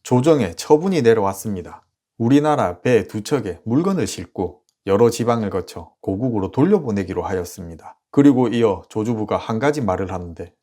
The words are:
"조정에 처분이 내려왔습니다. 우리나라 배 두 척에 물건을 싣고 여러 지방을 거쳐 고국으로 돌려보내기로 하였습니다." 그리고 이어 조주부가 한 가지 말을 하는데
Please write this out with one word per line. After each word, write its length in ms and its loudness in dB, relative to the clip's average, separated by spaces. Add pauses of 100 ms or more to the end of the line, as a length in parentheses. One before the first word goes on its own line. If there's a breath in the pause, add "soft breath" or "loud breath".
"조정에 540 2
처분이 480 2
내려왔습니다. 800 0 (340)
우리나라 640 2
배 260 2
두 140 -8
척에 440 -4
물건을 420 0
싣고 540 -8 (260)
여러 240 4
지방을 400 -2
거쳐 500 -10
고국으로 500 -4
돌려보내기로 720 0
하였습니다." 800 -10 (100)
그리고 380 6
이어 420 2
조주부가 480 -2
한 220 -4
가지 220 0
말을 300 -2
하는데 500 -10